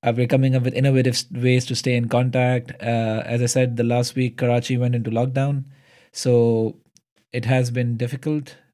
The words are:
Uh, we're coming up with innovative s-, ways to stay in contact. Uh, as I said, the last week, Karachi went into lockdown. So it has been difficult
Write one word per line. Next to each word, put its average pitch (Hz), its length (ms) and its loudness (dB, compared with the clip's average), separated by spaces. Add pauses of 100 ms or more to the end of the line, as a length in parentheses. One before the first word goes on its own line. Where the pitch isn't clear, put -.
Uh, 120 140 0
we're 123 100 2
coming 131 300 2
up 127 60 2
with 127 100 -2
innovative 131 400 2
s-, - 180 -4
ways 127 360 2
to 123 100 -4
stay 123 180 -2
in 120 140 0
contact. 123 640 0 (100)
Uh, 113 440 -2
as 120 160 -2
I 120 40 0
said, 127 300 0
the 117 80 0
last 120 300 0
week, 127 240 -2
Karachi 120 400 0
went 120 160 0
into 110 160 -2
lockdown. 135 540 -2 (480)
So 117 680 2 (540)
it 120 120 -4
has 127 260 2
been 120 260 -2
difficult 135 600 -6 (180)